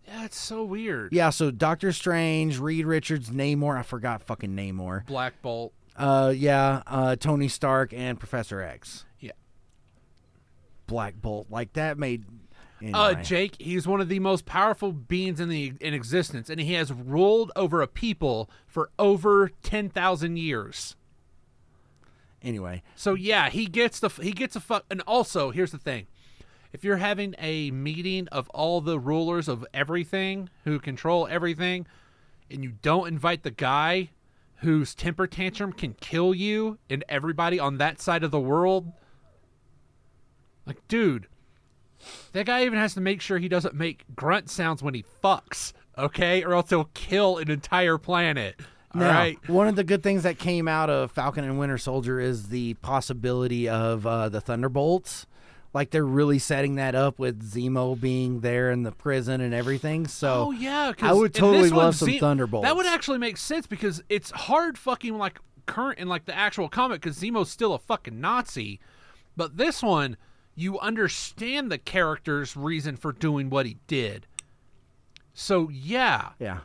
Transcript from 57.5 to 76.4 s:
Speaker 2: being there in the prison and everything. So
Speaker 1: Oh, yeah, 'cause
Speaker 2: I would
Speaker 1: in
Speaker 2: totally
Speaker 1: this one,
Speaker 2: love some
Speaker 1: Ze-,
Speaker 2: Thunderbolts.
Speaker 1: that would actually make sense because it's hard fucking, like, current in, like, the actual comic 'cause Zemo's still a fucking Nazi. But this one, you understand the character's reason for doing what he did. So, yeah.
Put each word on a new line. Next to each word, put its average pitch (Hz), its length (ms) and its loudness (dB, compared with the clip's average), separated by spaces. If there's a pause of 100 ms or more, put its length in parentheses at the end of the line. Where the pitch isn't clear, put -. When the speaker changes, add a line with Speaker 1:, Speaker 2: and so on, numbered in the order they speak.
Speaker 2:
being 127 400 0
there 123 300 2
in 123 140 0
the 113 60 -2
prison 131 520 -2
and 120 100 0
everything. 139 560 -2
So 127 380 0
Speaker 1:
Oh, 285 40 -2
yeah, 269 460 -2
'cause 156 140 2
Speaker 2:
I - 20 8
would 208 240 6
Speaker 1:
in - 40 0
Speaker 2:
totally 196 240 10
Speaker 1:
this 165 80 8
one, 165 120 8
Speaker 2:
love 160 120 6
some 151 120 4
Speaker 1:
Ze-, 277 100 2
Speaker 2:
Thunderbolts. 131 480 2
Speaker 1:
that 302 80 4
would 359 120 2
actually 294 320 0
make 233 180 -2
sense 311 300 -4
because 185 420 -4
it's 208 220 -2
hard 311 480 0
fucking, 240 400 -4
like, 196 200 -6 (280)
current 254 320 -4
in, 180 100 -6
like, 185 160 -4
the 160 100 -10
actual 196 360 0
comic 233 320 0
'cause 151 180 -6
Zemo's 214 300 0
still 214 240 0
a 120 40 -2
fucking 117 400 -6
Nazi. 139 640 -4 (560)
But 156 220 -6
this 285 240 0
one, 147 340 2 (380)
you 185 260 -4
understand 226 880 -2
the 151 80 -2
character's 156 800 -2
reason 147 400 -4
for 147 160 -4
doing 139 380 0
what 135 160 2
he 110 100 -8 (100)
did. 113 400 -4 (1080)
So, 175 340 0
yeah. 151 640 -2 (100)